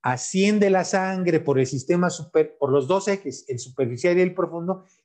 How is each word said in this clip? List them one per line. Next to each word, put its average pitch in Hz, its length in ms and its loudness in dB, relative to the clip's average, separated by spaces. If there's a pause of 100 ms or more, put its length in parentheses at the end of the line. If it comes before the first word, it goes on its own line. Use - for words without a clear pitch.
Asciende 196 640 2
la 185 140 2
sangre 185 560 0
por 139 200 0
el 127 60 4
sistema 175 440 0
super-, 156 500 -2
por 139 120 0
los 135 180 2
dos 190 180 2
ejes, 196 400 -4
el 127 100 -6
superficial 131 600 -2
y 185 40 4
el 180 140 0
profundo, 175 480 -4 (220)